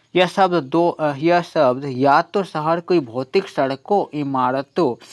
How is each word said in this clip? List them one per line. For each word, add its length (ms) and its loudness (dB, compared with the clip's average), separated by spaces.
यह 100 4
शब्द 380 2
दो, 260 0
अ, 260 -4
यह 260 2
शब्द 440 0
या 360 2
तो 220 -4
शहर 360 -2
कोई 200 0
भौतिक 480 -2
सड़कों, 720 -4
इमारतों 920 -2